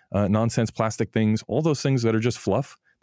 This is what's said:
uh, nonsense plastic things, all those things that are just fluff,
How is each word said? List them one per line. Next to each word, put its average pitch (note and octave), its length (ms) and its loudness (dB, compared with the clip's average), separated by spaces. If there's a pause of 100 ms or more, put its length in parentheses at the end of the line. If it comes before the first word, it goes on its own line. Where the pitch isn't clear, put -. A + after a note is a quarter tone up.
(120)
uh, G2+ 160 0
nonsense A2 440 0
plastic A2+ 420 -2
things, A2 340 2
all B2 140 -2
those D#3 220 -2
things C3+ 180 0
that A2+ 140 2
are A2 40 2
just A2+ 200 -2
fluff, A#2 360 -2 (260)